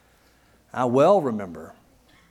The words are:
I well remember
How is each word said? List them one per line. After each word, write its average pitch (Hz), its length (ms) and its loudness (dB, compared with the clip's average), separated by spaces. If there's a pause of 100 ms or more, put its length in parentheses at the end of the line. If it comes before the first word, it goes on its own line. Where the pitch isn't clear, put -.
(720)
I 127 140 -4
well 143 340 4
remember 104 540 -10 (580)